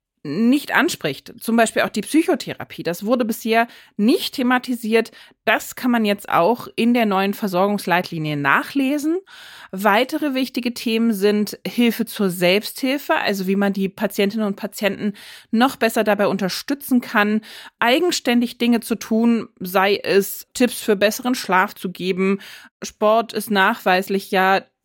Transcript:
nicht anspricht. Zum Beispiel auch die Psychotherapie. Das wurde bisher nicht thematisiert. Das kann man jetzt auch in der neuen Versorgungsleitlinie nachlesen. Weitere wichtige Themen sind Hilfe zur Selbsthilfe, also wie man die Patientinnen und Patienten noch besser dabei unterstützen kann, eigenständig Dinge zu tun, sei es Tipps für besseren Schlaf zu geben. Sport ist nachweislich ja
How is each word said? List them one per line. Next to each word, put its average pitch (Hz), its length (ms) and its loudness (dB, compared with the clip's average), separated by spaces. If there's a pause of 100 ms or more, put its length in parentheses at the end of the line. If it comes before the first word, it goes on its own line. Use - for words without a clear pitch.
(220)
nicht 226 520 0
anspricht. - 640 -2
Zum 226 160 -2
Beispiel 233 240 2
auch - 80 0
die 208 140 -4
Psychotherapie. - 800 -2
Das 180 240 -6
wurde 247 180 2
bisher 226 440 0 (280)
nicht 233 380 0
thematisiert. 240 800 0 (340)
Das - 300 0
kann 247 140 -2
man 233 140 2
jetzt 202 240 -2
auch 185 480 0
in 233 160 2
der 233 140 2
neuen 196 260 0
Versorgungsleitlinie 180 1040 -2
nachlesen. 277 800 0 (540)
Weitere 233 640 0
wichtige 254 400 -4
Themen 226 400 0
sind 208 520 0
Hilfe 233 380 0
zur - 240 -2
Selbsthilfe, 214 880 0
also 196 320 -2
wie 196 100 0
man 202 160 2
die 190 160 -2
Patientinnen 208 580 -2
und 196 100 -4
Patienten 202 580 -4 (380)
noch 240 240 2
besser 226 280 0
dabei 202 220 2
unterstützen 202 760 -2
kann, 214 400 0 (380)
eigenständig 240 800 0
Dinge 233 220 2
zu 226 160 -4
tun, 226 520 0 (100)
sei 190 380 2
es - 560 0
Tipps - 300 0
für 214 140 2
besseren 214 380 0
Schlaf 190 400 0
zu - 160 -8
geben. 190 500 -2 (420)
Sport 220 500 0
ist 208 180 -6
nachweislich 196 800 0
ja 190 340 2 (200)